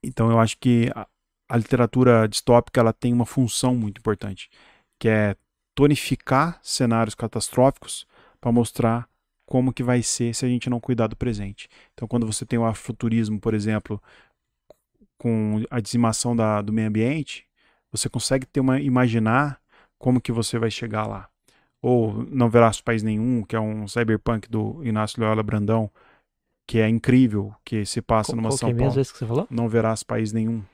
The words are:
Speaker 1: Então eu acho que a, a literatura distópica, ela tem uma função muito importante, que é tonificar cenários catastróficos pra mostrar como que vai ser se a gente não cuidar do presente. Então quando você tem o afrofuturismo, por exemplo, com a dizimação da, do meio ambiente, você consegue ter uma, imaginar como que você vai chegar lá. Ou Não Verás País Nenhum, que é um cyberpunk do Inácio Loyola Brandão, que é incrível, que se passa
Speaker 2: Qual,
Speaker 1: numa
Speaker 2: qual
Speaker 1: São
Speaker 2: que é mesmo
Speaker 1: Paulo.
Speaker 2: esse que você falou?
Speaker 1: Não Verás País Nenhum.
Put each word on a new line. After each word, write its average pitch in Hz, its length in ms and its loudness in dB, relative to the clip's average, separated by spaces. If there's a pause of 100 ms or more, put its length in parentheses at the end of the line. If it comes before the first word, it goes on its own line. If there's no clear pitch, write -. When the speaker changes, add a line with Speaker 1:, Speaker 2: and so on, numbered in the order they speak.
Speaker 1:
Então - 300 0
eu 117 80 4
acho 113 200 2
que 120 360 4
a, 104 100 -14 (440)
a 120 80 0
literatura 120 680 4
distópica, 120 520 2
ela 113 140 4
tem 123 180 -2
uma 120 140 2
função 127 500 0
muito 107 240 -4
importante, 101 500 -6 (480)
que 113 120 0
é 107 260 2 (380)
tonificar 143 920 0
cenários 113 520 0
catastróficos - 920 -2 (320)
pra 120 120 -4
mostrar 117 580 0 (380)
como 131 240 0
que 127 120 -8
vai 123 180 2
ser 117 320 -4
se - 100 -6
a 123 60 0
gente 123 220 -2
não 120 80 -2
cuidar 117 260 0
do 110 100 -6
presente. 104 540 -6 (240)
Então 113 140 -10
quando 117 180 0
você 110 220 -6
tem 120 100 -2
o 113 80 2
afrofuturismo, 113 760 -2
por 110 140 -2
exemplo, 107 480 -4 (1160)
com 110 520 -2
a 123 100 -4
dizimação 117 560 0
da, 107 260 2
do 104 120 -4
meio 110 140 0
ambiente, 120 580 -2 (460)
você - 180 -4
consegue 131 360 -2
ter - 140 -4
uma, 131 200 2
imaginar 127 800 2 (380)
como 127 240 2
que - 100 -6
você 117 280 -2
vai 113 100 0
chegar 107 380 -6
lá. 104 220 -12 (520)
Ou 117 480 0
Não 123 200 2
Verás 113 320 4
País 113 220 -2
Nenhum, 110 400 0
que - 120 -8
é 110 40 0
um 107 280 -6
cyberpunk 110 640 -2
do 110 340 -4
Inácio 107 380 -4
Loyola 110 220 0
Brandão, 107 460 0 (800)
que 113 120 0
é 110 100 4
incrível, 113 640 2 (100)
que 107 220 -4
se - 160 -6
passa 110 300 0
Speaker 2:
Qual, 117 60 -4
Speaker 1:
numa 113 120 -2
Speaker 2:
qual 135 80 -2
Speaker 1:
São 120 120 -2
Speaker 2:
que 123 40 0
é - 20 -2
mesmo 127 140 2
Speaker 1:
Paulo. 135 120 0
Speaker 2:
esse - 120 -4
que - 60 -20
você 120 80 -6
falou? 139 220 -2
Speaker 1:
Não 117 200 -2
Verás 110 340 0
País 110 300 -4
Nenhum. 113 300 -4 (100)